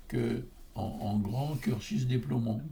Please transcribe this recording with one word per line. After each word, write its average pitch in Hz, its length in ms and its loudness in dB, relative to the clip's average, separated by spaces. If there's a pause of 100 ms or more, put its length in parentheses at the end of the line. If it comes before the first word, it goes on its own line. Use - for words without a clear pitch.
que 120 360 0 (320)
en, 98 80 -2
en 104 340 0
grand 127 380 2
cursus 143 500 0
diplômant. 123 560 2 (100)